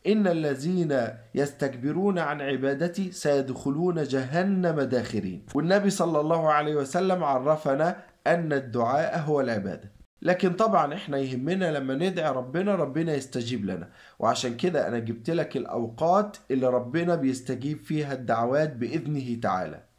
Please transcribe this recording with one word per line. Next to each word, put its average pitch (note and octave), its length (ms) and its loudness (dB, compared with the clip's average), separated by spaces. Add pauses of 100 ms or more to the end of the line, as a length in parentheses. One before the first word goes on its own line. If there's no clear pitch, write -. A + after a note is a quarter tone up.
إن G#3 200 4
الذين D3+ 800 0 (280)
يستكبرون C#3+ 840 0
عن D3 220 -4
عبادتي C#3 720 -2
سيدخلون D3 920 0
جهنم D#3 800 0
داخرين". G#2+ 640 -2 (100)
والنبي F#3+ 340 4
صلى E3+ 300 2
الله D#3+ 320 2
عليه D3+ 240 2
وسلم F3 480 0
عرفنا D3 720 2 (320)
أن E3 260 2
الدعاء C3 680 0
هو D3 220 2
العبادة. G2+ 500 -2 (300)
لكن F3+ 320 2
طبعًا F3 400 2
إحنا D#3 240 -6
يهمنا C#3 540 0
لما C3+ 240 -2
ندعي E3+ 360 0
ربنا، D3+ 440 0
ربنا D#3 380 0
يستجيب B2 520 -4
لنا. F#2 240 -6 (300)
وعشان A#2+ 380 0
كده D3+ 300 0
أنا A#2 120 -2
جبت A2+ 300 -6
لك D#3 280 -2
الأوقات D3+ 800 0 (140)
اللي B2+ 160 2
ربنا C3 480 2
بيستجيب C3+ 680 -2
فيها D3 300 -2
الدعوات B2+ 640 0
بإذنه B2 680 -4
تعالى. F#2 420 -2 (160)